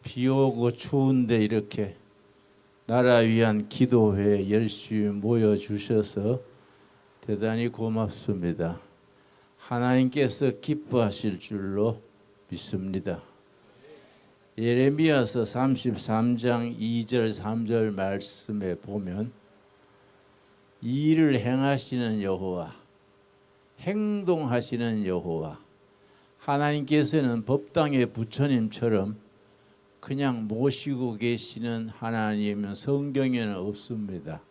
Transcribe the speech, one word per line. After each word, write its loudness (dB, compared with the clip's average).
비 -2
오고 4
추운데 2
이렇게 -2
나라 6
위한 4
기도회에 4
열심히 0
모여주셔서 0
대단히 -2
고맙습니다. -2
하나님께서 2
기뻐하실 -2
줄로 -2
믿습니다. -6
예레미야서 4
삼십삼 0
장 -2
이 -2
절, 0
삼 -4
절 0
말씀에 -4
보면 -6
일을 4
행하시는 0
여호와, -4
행동하시는 -2
여호와, -4
하나님께서는 0
법당의 0
부처님처럼 0
그냥 -2
모시고 -2
계시는 -4
하나님은 -2
성경에는 -2
없습니다. -8